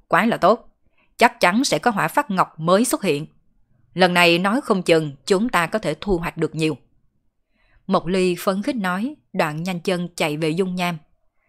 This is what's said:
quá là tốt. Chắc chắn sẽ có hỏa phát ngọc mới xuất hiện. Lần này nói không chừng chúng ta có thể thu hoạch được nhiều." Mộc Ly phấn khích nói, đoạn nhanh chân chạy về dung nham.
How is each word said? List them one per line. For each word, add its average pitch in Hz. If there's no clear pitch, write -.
quá 175
là 202
tốt. 180
Chắc 240
chắn 196
sẽ -
có -
hỏa 175
phát 285
ngọc 180
mới 180
xuất 285
hiện. 156
Lần 180
này 175
nói 202
không 196
chừng 160
chúng 202
ta 175
có 220
thể 156
thu 190
hoạch 165
được 165
nhiều." 156
Mộc 180
Ly 185
phấn 196
khích 277
nói, 202
đoạn 160
nhanh 180
chân 175
chạy 151
về 160
dung 180
nham. 175